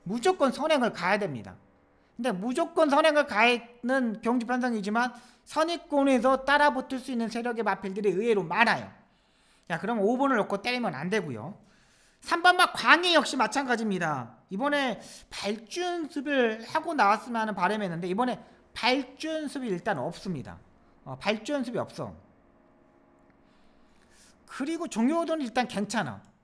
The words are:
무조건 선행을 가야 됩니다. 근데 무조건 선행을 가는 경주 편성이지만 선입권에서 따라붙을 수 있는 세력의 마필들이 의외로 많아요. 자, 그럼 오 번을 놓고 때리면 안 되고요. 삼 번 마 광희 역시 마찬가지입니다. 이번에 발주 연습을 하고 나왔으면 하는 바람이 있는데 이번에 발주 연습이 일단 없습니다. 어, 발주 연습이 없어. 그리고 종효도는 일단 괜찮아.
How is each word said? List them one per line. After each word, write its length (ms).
무조건 480
선행을 420
가야 240
됩니다. 380
근데 160
무조건 580
선행을 380
가는 920
경주 240
편성이지만 680
선입권에서 1000
따라붙을 540
수 120
있는 180
세력의 340
마필들이 460
의외로 340
많아요. 460
자, 120
그럼 200
오 180
번을 200
놓고 240
때리면 340
안 140
되고요. 480
삼 200
번 160
마 140
광희 440
역시 200
마찬가지입니다. 1040
이번에 520
발주 520
연습을 840
하고 260
나왔으면 480
하는 140
바람이 300
있는데 220
이번에 360
발주 560
연습이 380
일단 320
없습니다. 600
어, 160
발주 340
연습이 240
없어. 380
그리고 420
종효도는 580
일단 220
괜찮아. 540